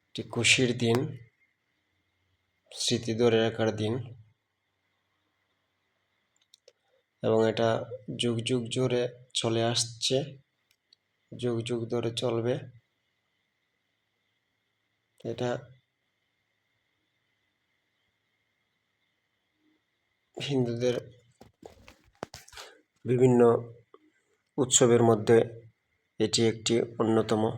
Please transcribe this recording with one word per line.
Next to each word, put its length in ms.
একটি 220
খুশির 560
দিন, 180
স্মৃতি 420
ধরে 280
রাখার 340
দিন, 180
এবং 260
এটা 380
যুগ 180
যুগ 240
ধরে 320
চলে 300
আসছে, 520
যুগ 280
যুগ 280
ধরে 220
চলবে। 440
এটা 340
হিন্দুদের 600
বিভিন্ন 360
উৎসবের 440
মধ্যে 360
এটি 260
একটি 340
অন্যতম। 440